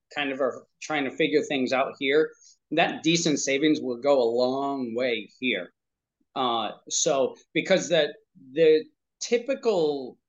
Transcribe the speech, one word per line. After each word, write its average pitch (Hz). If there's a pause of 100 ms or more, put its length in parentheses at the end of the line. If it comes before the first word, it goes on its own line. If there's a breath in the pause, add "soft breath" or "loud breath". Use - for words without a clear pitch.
(160)
kind 143
of 131
are 127 (180)
trying 147
to 131
figure 147
things 131
out 131
here, 147 (420 loud breath)
that 156
decent 165
savings 139
will 123
go 135
a -
long 127
way 117 (100)
here. 104 (640)
Uh, 117 (160)
so 139 (180 loud breath)
because 165
that, 147 (420)
the 156 (340)
typical 196 (120)